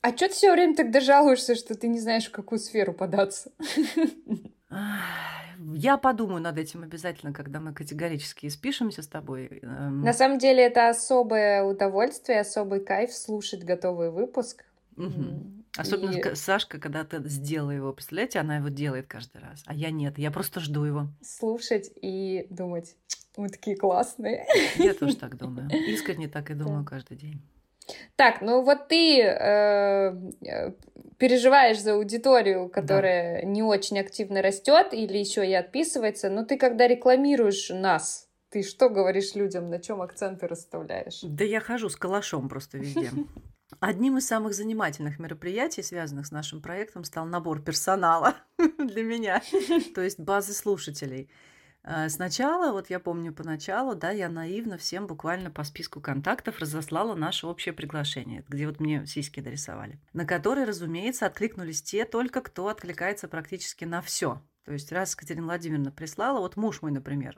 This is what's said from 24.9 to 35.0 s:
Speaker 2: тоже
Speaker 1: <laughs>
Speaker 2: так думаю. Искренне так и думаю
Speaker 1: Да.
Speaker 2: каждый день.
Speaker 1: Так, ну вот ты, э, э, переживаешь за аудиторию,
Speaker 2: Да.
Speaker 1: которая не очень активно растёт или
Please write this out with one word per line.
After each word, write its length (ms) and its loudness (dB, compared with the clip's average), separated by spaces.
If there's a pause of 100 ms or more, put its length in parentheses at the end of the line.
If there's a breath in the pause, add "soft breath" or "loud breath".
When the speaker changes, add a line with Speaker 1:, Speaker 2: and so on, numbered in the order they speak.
Speaker 2:
тоже 220 0
Speaker 1:
<laughs> 40 -14
Speaker 2:
так 160 -10
думаю. 320 -8 (180)
Искренне 420 -4
так 220 -8
и 40 -6
думаю 280 -2
Speaker 1:
Да. 80 -8
Speaker 2:
каждый 260 -12
день. 240 -14 (720 loud breath)
Speaker 1:
Так, 280 6
ну 200 4
вот 260 4
ты, 340 8
э, 920 4 (320)
э, 260 -6 (460)
переживаешь 600 8
за 140 2
аудиторию, 720 4
Speaker 2:
Да. 120 -2
Speaker 1:
которая 640 2
не 180 0
очень 360 2
активно 420 -2
растёт 540 6
или 240 -2